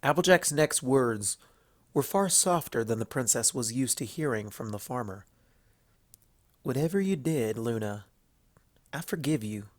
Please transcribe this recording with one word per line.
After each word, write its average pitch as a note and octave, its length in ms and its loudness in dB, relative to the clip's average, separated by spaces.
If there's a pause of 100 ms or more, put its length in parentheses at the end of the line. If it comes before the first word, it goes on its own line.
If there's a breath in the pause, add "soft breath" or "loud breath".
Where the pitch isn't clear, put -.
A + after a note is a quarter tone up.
Applejack's E3+ 500 4
next D3 300 2
words A#2+ 560 2 (540 soft breath)
were D3 100 2
far G3 260 0
softer E3+ 560 2
than A2+ 140 0
the A2 80 -2
princess A#2+ 480 0
was A2+ 180 -4
used B2+ 260 0
to - 60 -6
hearing A2+ 460 -4
from A2+ 200 -8
the G#2 80 -6
farmer. G2+ 480 -8 (1400)
Whatever D#3+ 380 0
you F#3+ 160 0
did, C3 400 0
Luna, A2 500 -4 (840)
I C#3 80 -8
forgive D#3 440 -2
you. G#2+ 220 -6 (120)